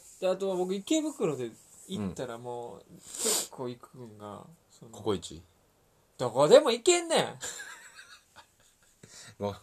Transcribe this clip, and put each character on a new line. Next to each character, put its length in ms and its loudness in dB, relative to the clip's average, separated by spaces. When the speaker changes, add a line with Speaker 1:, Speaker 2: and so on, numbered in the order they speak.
Speaker 1:
で、 80 0
あ 80 2
と 120 -2
は 80 0
僕、 180 0
池 280 0
袋 340 -2
で 140 -6
行 220 -4
っ 40 -6
た 120 -8
ら 120 -10
も 380 -10
う、 140 -20
Speaker 2:
う 40 -20
ん。 40 -18
Speaker 1:
結 520 -2
構 180 -8
行 100 -10
く 200 -20
ん 200 -18
が、 280 -14
そ 140 -20
の 80 -20
Speaker 2:
コ 100 -16
コ 120 2
イ 60 -2
チ？ 220 -14
Speaker 1:
ど 140 -2
こ 180 6
で 120 12
も 100 4
行 120 0
け 180 4
ん 80 -4
ね 120 4
ん。 180 -4
<laughs> 2000 -18
Speaker 2:
ご 80 -4
め 60 -2
ん、 100 -14